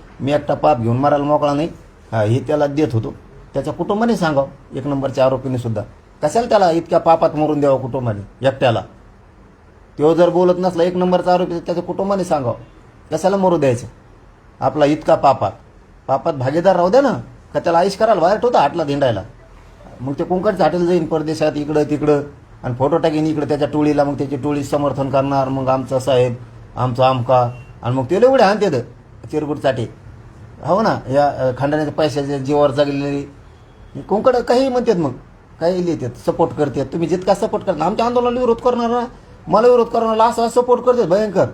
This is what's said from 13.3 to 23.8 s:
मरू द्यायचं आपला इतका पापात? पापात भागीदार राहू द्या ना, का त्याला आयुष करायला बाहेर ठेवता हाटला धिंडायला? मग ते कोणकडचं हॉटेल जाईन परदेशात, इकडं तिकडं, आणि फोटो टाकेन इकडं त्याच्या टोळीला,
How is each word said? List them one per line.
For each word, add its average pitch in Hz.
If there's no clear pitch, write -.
मरू 185
द्यायचं 135
आपला 143
इतका 156
पापात? -
पापात 165
भागीदार 151
राहू 175
द्या 247
ना, 254
का -
त्याला 170
आयुष 190
करायला 220
बाहेर 185
ठेवता 240
हाटला 151
धिंडायला? 139
मग 135
ते 170
कोणकडचं 180
हॉटेल 170
जाईन 175
परदेशात, 156
इकडं 147
तिकडं, 147
आणि 123
फोटो 143
टाकेन 156
इकडं 147
त्याच्या 147
टोळीला, 147